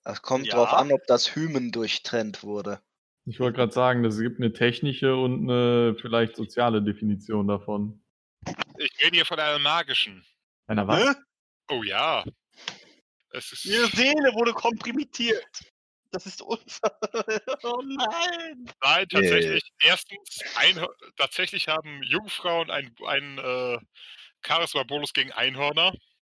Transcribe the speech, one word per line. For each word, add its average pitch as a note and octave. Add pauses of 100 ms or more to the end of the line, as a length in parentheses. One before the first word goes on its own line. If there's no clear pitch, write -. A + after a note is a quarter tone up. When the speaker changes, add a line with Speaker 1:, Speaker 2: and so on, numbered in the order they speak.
Speaker 1:
Das -
kommt C3
Speaker 2:
Ja. G#2
Speaker 1:
drauf A#2+
an, C#3+
ob C3+
das -
Hymen C#3+
durchtrennt A2
wurde. G2+ (440)
Speaker 3:
Ich -
wollte B2
grad B2
sagen, B2
es A2
gibt B2
eine A#2
technische C3
und B2+
eine A#2+
vielleicht A#2
soziale A#2
Definition G#2
davon. G#2 (760)
Speaker 4:
Ich C#3 (100)
rede E3+
hier E3
von D#3+
einer D3+
magischen. C#3+ (440)
Speaker 3:
Einer G#2
was? B2
Speaker 2:
Hä? C4+ (560)
Speaker 4:
Oh B2
ja. A2 (1040)
Es -
ist -
Speaker 2:
Ihre A3
Seele C4+
wurde A#3
komprimiert. A#3 (680)
Das F3+
ist -
unfair. - (160)
<laughs> A3
Oh A#3+
nein. D#4+ (180)
Speaker 4:
Nein, E3
Speaker 1:
Nee. -
Speaker 4:
tatsächlich. E3
Erstens, - (140)
Einhör-, E3 (220)
tatsächlich F3
haben D3+
Jungfrauen E3+
ein, C3+ (100)
ein, C#3
äh, B2+ (680)
Charisma-Bonus D3
gegen C3+
Einhörner. C#3+ (320)